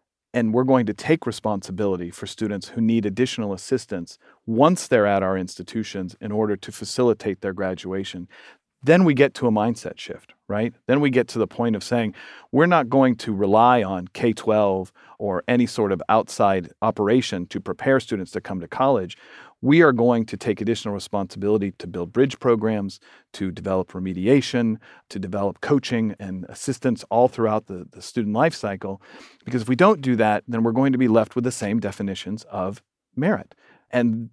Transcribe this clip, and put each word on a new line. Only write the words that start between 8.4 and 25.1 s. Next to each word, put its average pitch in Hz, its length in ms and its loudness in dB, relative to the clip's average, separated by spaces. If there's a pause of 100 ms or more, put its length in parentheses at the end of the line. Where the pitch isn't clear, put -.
then 170 220 6
we 156 100 4
get 135 200 4
to - 120 -2
a 117 40 4
mindset 110 480 -2
shift, - 360 -16 (120)
right? 110 280 -4 (120)
Then 135 140 2
we 147 80 2
get 123 200 2
to - 100 -6
the 107 80 2
point 117 280 -2
of 101 80 -6
saying, 113 320 -2 (380)
"We're 147 140 4
not 160 240 2
going 131 260 4
to - 160 -6
rely 107 500 4
on 92 260 -4
K - 240 0
twelve 101 600 0 (260)
or 95 300 -4
any 123 180 4
sort 104 260 0
of 87 160 -2
outside 98 640 2 (120)
operation 107 640 0
to - 140 -8
prepare 135 400 0
students 98 320 -8
to 101 80 -6
come 95 200 -10
to 85 80 -12
college. 123 480 0 (460)
We 143 180 4
are 156 120 8
going 117 340 2
to 104 100 -10
take 104 240 -4
additional 107 320 -4
responsibility 98 840 -2
to - 80 -14
build 90 260 -8
bridge 131 260 2
programs, 107 640 -2 (320)
to 95 180 -6
develop 90 420 -4
remediation, 110 840 0 (320)
to - 100 -10